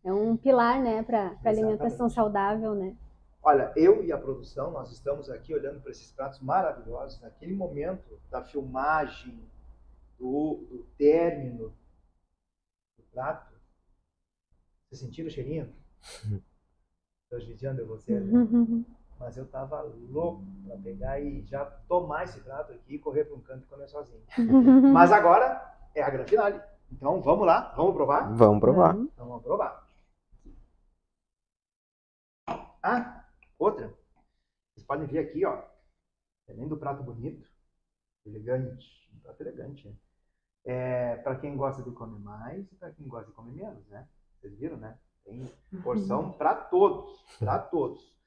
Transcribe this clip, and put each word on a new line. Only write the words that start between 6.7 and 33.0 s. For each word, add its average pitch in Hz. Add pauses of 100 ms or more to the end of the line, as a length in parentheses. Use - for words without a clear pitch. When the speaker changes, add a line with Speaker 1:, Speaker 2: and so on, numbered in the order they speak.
Speaker 2:
Naquele 180
momento 175 (100)
da 123
filmagem, 131 (800)
do, 143
do 127 (140)
término 143 (1200)
do -
prato, 135 (1400)
vocês 135
sentiram 156
o 139
cheirinho? 139 (280)
Speaker 3:
<laughs> 101 (880)
Speaker 2:
Tô 120
judiando 117
de 107
você, 196
né? 196
Speaker 1:
Uhum. 233 (340)
Speaker 2:
Mas 123
eu 131
tava 135
louco 123 (220)
pra -
pegar 135
e 143
já 139
tomar 160
esse -
prato 143
aqui 131
e 143
correr 147
pra 147
um 127
canto 131
e -
comer 139
sozinho. - (160)
Speaker 1:
<laughs> 262
Speaker 2:
Mas 175
agora - (180)
é 147
a 135
grande 127
finale. 202 (300)
Então 139
vamos 165
lá, 190
vamos 147
provar? 135
Speaker 3:
Vamos 107
provar. 165
Speaker 1:
Vamos. 233
Speaker 2:
Então 240
vamos 240
provar. - (3000)
Ah, 233 (340)